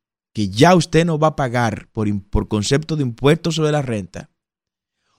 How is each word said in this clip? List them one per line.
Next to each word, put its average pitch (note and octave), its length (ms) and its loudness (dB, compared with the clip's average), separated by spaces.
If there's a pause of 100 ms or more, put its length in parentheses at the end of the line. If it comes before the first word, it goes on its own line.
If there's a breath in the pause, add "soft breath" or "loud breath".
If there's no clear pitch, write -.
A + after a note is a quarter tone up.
(320)
que G#2 180 -4
ya D3 260 6
usted D#3+ 300 2
no D#3+ 120 -2
va D#3 120 2
a D3+ 60 -4
pagar A#2 560 -4
por G#2+ 160 -4
im-, G2+ 220 -4
por G#2+ 180 -2
concepto C#3 480 -2
de D3+ 80 -2
impuestos D3 520 0
sobre D#3 160 -2
la D3 100 -2
renta, G#2+ 480 -10 (880)